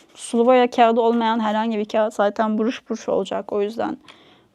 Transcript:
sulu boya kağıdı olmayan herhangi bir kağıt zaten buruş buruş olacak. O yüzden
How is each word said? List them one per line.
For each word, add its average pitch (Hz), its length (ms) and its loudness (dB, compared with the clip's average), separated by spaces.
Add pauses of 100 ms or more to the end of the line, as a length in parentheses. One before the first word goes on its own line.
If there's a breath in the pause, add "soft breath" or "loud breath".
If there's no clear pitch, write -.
(160)
sulu 233 300 0
boya 247 240 6
kağıdı 233 320 4
olmayan 233 380 0
herhangi 214 380 -2
bir 208 80 -2
kağıt 220 280 -2
zaten 214 440 0
buruş 226 320 -4
buruş - 200 -8
olacak. 196 440 -4
O 208 80 -2
yüzden 214 360 -6 (580 soft breath)